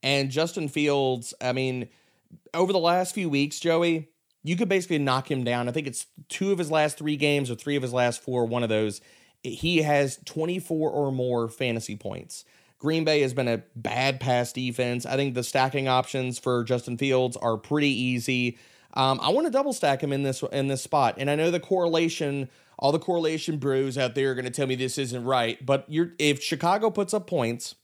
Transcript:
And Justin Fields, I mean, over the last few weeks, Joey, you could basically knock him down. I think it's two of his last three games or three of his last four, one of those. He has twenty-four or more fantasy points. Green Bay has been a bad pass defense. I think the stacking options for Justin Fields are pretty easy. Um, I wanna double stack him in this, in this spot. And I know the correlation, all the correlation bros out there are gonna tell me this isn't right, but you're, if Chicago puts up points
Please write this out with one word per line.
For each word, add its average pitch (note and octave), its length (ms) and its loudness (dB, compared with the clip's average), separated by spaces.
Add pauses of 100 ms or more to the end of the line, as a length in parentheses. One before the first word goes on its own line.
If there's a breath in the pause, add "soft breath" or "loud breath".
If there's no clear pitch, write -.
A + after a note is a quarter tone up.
And C3+ 260 2
Justin D#3 380 -2
Fields, C#3 720 0
I B2+ 100 -2
mean, B2+ 380 -2 (640 soft breath)
over F3+ 180 2
the F#3+ 60 2
last F3 380 2
few F#3+ 120 -2
weeks, C#3+ 320 0
Joey, E3 500 2 (340)
you E3 120 -2
could G3 140 0
basically F3+ 300 0
knock C3+ 320 0
him C3 120 0
down. A#2+ 240 0
I B2 40 -4
think D3 160 -4
it's - 180 -10 (240)
two F#3+ 220 -2
of F#3 80 0
his D#3+ 100 -2
last D3+ 300 2
three D3+ 180 -2
games C#3+ 320 2
or A#2+ 60 -4
three C#3+ 200 -4
of C#3 60 0
his B2+ 100 -4
last B2 300 2
four, B2 240 0
one A#2+ 160 -2
of A2+ 80 0
those. G#2+ 320 0 (400 soft breath)
He C3 400 0
has C#3+ 440 2
twenty-four D#3+ 680 -2
or C#3+ 200 0
more B2 380 0
fantasy A2+ 460 -4
points. - 500 -12 (320 soft breath)
Green D#3+ 260 0
Bay D3+ 180 4
has C3 120 2
been B2+ 140 0
a A#2 160 0 (120)
bad B2 440 0
pass B2 340 0
defense. B2 540 -2
I C3 80 -2
think C#3 180 0
the B2 100 -2
stacking C3+ 440 0
options B2+ 500 0
for B2 260 0
Justin A#2+ 360 -2
Fields B2+ 360 2
are A2+ 220 0
pretty D3 320 0
easy. B2 680 0 (360 loud breath)
Um, C3+ 260 2
I - 80 2
wanna C#4+ 220 4
double C4+ 220 2
stack C#3 280 2
him C#3+ 100 -2
in C#3 120 0
this, C3+ 180 -2 (100)
in C#3 160 0
this C3+ 140 -2
spot. C3+ 380 2
And C3+ 100 -2
I D3 60 2
know D#3+ 160 2
the E3+ 80 0
correlation, D#3+ 880 0 (300 soft breath)
all C#3 120 4
the D#3 60 2
correlation D#3+ 600 0
bros C3+ 420 0
out B2+ 160 0
there C3+ 160 2
are B2+ 40 -2
gonna B2+ 140 -6
tell C3+ 160 -2
me C3 80 0
this B2+ 240 -2
isn't B2 280 -4
right, B2 380 0
but C3+ 260 0
you're, E3+ 280 0
if D3 240 2
Chicago F#3 480 0
puts G3+ 240 -2
up G#3 140 -2
points A#2+ 560 -2